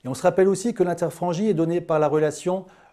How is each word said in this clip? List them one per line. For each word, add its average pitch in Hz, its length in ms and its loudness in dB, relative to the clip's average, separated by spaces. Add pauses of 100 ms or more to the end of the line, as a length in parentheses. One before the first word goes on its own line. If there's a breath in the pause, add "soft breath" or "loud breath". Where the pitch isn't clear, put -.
Et 123 40 -8
on 131 60 -6
se - 80 -10
rappelle 185 260 4
aussi 226 260 0
que 185 80 0
l'interfrange 170 560 -2
I 214 100 0
est 196 60 2
donnée 165 260 0
par 165 180 0
la 151 100 2
relation 156 580 -2 (260 loud breath)